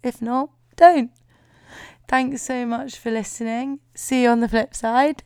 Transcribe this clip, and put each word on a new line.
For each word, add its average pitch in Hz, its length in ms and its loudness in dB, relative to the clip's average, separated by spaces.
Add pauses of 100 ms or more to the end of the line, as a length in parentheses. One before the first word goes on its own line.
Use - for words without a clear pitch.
If - 180 -6
not, 254 280 -4 (260)
don't. 339 340 6 (960)
Thanks 240 360 -2
so 247 240 -6
much 240 300 -8
for - 120 -8
listening. 226 680 -6 (160)
See 254 280 0
you 240 60 6
on 233 120 2
the 233 60 0
flip 214 280 -2
side. 262 500 0